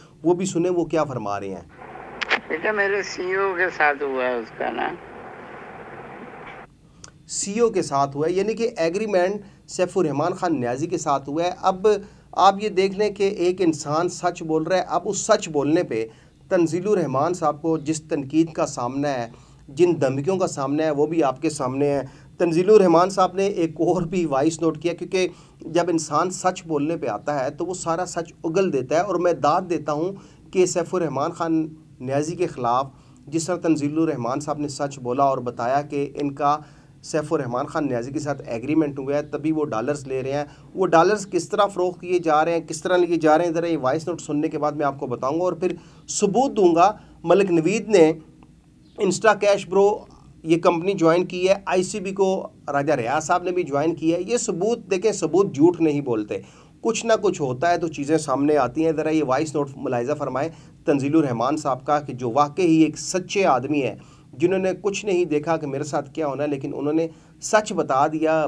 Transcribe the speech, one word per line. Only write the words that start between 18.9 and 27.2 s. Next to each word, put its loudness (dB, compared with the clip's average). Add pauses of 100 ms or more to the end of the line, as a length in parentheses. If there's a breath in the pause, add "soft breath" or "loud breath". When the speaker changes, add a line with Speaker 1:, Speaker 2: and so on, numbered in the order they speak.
Speaker 1:
है, -4 (380 loud breath)
जिन 4
धमकियों 0
का 0
सामना -2
है, 0
वो 2
भी 0
आपके 0
सामने -2
है। 0 (360 loud breath)
तंजीलुर 6
रहमान 6
साहब 2
ने 0 (120)
एक -2
और 2
भी -2
voice 0
note 0
किया, -4
क्योंकि -2 (400 loud breath)
जब 2
इंसान 0
सच -2
बोलने -2
पे -6
आता -4